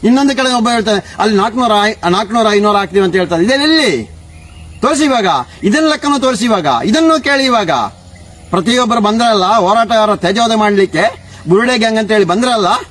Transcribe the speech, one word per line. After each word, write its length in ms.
ಇನ್ನೊಂದು 300
ಕಡೆ 120
ಒಬ್ಬ 160
ಹೇಳ್ತಾರೆ, 260
ಅಲ್ಲಿ 200
ನಾಲ್ಕುನೂರ, 320
ನಾಲ್ಕುನೂರ, 300
ಐನೂರು 240
ಹಾಕಿದ್ವಿ 260
ಅಂತ 120
ಹೇಳ್ತಾರೆ. 280
ಇದೆಲ್ಲಿ 440
ತೋರಿಸಿ 260
ಇವಾಗ. 180
ಇದನ್ನ 220
ಲೆಕ್ಕನೂ 320
ತೋರಿಸಿ 260
ಇವಾಗ, 180
ಇದನ್ನು 260
ಕೇಳಿ 240
ಇವಾಗ. 200
ಪ್ರತಿಯೊಬ್ಬರು 540
ಬಂದ್ರಲ್ಲ 380
ಹೋರಾಟಗಾರ 500
ತೇಜೋದಯ 380
ಮಾಡ್ಲಿಕ್ಕೆ, 400
ಬುರುಡೆ 320
ಗ್ಯಾಂಗ್ 200
ಅಂತ 140
ಹೇಳಿ 180
ಬಂದ್ರಲ್ಲ 360